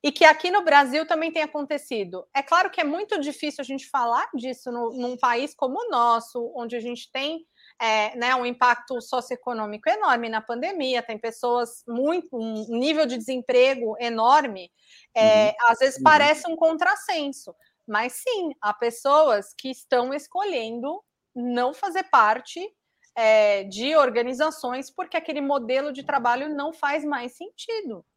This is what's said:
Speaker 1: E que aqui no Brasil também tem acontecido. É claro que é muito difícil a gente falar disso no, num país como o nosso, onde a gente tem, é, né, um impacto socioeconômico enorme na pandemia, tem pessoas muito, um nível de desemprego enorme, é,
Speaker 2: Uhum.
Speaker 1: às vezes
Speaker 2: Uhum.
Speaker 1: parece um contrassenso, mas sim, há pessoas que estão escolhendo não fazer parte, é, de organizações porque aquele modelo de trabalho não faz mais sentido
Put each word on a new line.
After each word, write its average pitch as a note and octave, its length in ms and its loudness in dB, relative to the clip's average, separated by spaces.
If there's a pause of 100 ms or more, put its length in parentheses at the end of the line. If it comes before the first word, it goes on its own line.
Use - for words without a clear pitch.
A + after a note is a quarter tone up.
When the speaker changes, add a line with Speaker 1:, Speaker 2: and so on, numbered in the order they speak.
Speaker 1:
E D4 60 2
que E4 140 4
aqui D#4 260 6
no F#4+ 140 2
Brasil C#4+ 420 4
também D#4+ 240 0
tem E4 100 -4
acontecido. C4+ 920 -6
É C#4 80 0
claro F4+ 260 2
que F4 120 -4
é - 20 2
muito F4 380 -2
difícil D4 400 -6
a - 20 -6
gente C4 260 -10
falar B3+ 460 0
disso B3+ 340 -8
no, A#3+ 220 -4
num B3 240 -6
país B3 400 0
como C#4 240 -2
o A#4+ 100 -6
nosso, A#3 680 0
onde A#3 180 -8
a A#3+ 60 -6
gente A#3+ 280 -12
tem, D4+ 380 -8 (340)
é, A3 360 0
né, B3 180 0
um B3 100 -2
impacto A#3+ 540 0
socioeconômico A#3+ 920 -6
enorme D4 380 0
na A3 140 -4
pandemia, C4 600 -4
tem A3+ 160 -10
pessoas A#3+ 720 -4
muito, D4+ 460 -2
um A3+ 440 -6
nível D4+ 280 0
de B3 120 -6
desemprego B3 800 0
enorme, A#3 720 2 (460)
é, G#3+ 360 6
Speaker 2:
Uhum. - 20 -6 (180)
Speaker 1:
às A#3 80 2
vezes C4 160 2
Speaker 2:
Uhum. C4+ 80 -8
Speaker 1:
parece D4+ 480 6
um D#4+ 60 -2
contrassenso, D#4+ 960 0 (320)
mas A3+ 240 -2
sim, G4 380 -4 (120)
há G#3 120 -2
pessoas A#3+ 840 2
que C4 140 -10
estão B3+ 420 -2
escolhendo C#4 880 -6 (320)
não B3 400 -2
fazer F#4 380 -4
parte, A3+ 480 4 (560)
é, G#3+ 480 4
de G#3+ 320 -4
organizações B3+ 960 0
porque F4+ 240 -10
aquele D#4+ 240 -4
modelo C4+ 540 -2
de C4+ 100 -12
trabalho C4+ 500 -2
não D4 200 -6
faz D4 320 -4
mais B3+ 320 -6
sentido F4+ 680 -10 (120)